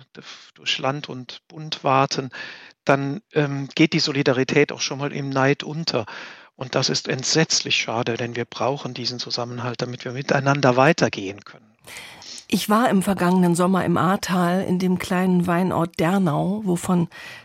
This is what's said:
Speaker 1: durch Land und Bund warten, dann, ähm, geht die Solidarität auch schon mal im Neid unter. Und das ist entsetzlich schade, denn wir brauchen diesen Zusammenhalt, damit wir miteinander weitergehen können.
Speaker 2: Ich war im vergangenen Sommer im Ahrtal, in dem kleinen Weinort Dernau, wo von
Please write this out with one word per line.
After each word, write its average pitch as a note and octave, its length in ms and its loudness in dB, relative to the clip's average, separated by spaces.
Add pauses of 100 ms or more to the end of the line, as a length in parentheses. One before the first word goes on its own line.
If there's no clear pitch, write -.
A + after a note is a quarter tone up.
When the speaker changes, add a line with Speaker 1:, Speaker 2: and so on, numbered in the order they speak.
(540)
Speaker 1:
durch - 240 -4
Land D3 300 -4
und B2+ 380 -12
Bund D#3 380 -10
warten, C3+ 460 2 (540)
dann, C#3 380 0 (100)
ähm, C#3 440 0
geht D#3+ 160 6
die E3 80 2
Solidarität C#3 720 2
auch - 80 -10
schon - 180 -4
mal C#3+ 140 -6
im C#3 180 -6
Neid C3+ 320 2
unter. D#3 420 -4 (520)
Und - 180 -8
das C3+ 140 2
ist C#3+ 180 -2
entsetzlich - 720 0
schade, A#2 400 -2
denn A#2+ 180 -6
wir A#2+ 100 -4
brauchen B2+ 480 -4
diesen B2 280 -6
Zusammenhalt, A#2+ 600 -6
damit B2 240 -8
wir B2+ 60 -8
miteinander C3+ 640 2
weitergehen A2 680 2
können. - 280 -20 (760)
Speaker 2:
Ich - 200 0
war A3 220 4
im F#3+ 120 4
vergangenen F3+ 520 4
Sommer F3+ 300 2
im F3 120 2
Ahrtal, F3+ 680 2
in F3+ 160 0
dem F#3 180 2
kleinen F3+ 480 2
Weinort E3+ 540 0
Dernau, F3+ 640 0
wo F#3 100 2
von F3 340 0 (360)